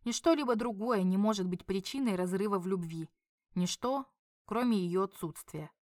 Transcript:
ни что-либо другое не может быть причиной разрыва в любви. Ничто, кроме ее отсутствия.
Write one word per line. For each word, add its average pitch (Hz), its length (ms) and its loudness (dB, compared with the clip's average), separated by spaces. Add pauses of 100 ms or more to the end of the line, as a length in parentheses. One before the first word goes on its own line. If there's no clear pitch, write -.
ни 240 80 -4
что-либо 294 420 2
другое 220 480 0
не 185 140 4
может 202 320 2
быть 180 180 -6
причиной 202 480 -2
разрыва 185 460 0
в 180 80 -6
любви. 165 420 -4 (460)
Ничто, 254 500 -2 (380)
кроме 233 340 2
ее 180 240 2
отсутствия. 151 720 -8 (180)